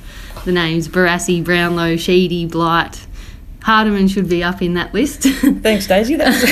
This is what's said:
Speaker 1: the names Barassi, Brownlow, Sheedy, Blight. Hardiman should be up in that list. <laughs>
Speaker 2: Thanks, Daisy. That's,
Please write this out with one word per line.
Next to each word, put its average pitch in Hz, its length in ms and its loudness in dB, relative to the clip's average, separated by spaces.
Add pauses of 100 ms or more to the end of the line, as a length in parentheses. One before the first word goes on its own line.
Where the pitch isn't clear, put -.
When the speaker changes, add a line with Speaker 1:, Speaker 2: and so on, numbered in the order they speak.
(460)
Speaker 1:
the 185 60 -2
names 165 360 0
Barassi, 175 560 0
Brownlow, 170 540 0
Sheedy, 175 480 2
Blight. 165 640 -2 (560)
Hardiman 214 440 2
should 190 220 0
be 175 140 0
up 180 180 -4
in 180 140 -2
that - 180 -4
list. 247 300 -2
<laughs> 269 400 2
Speaker 2:
Thanks, 214 240 0
Daisy. 226 280 2
That's, 269 260 2 (100)